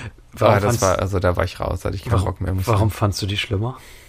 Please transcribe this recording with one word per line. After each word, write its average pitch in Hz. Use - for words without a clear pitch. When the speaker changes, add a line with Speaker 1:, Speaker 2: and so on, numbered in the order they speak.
Speaker 1:
Warum 110
Speaker 2:
Ah, 101
das 98
Speaker 1:
fandst 117
Speaker 2:
war, 95
also 95
da 90
war -
ich -
raus, -
da -
hatte 95
ich -
keinen 117
Speaker 1:
warum, 101
Speaker 2:
Bock -
mehr, 90
muss 95
ich -
Speaker 1:
warum 107
Speaker 2:
sagen. -
Speaker 1:
fandst 101
du 101
die 101
schlimmer? 107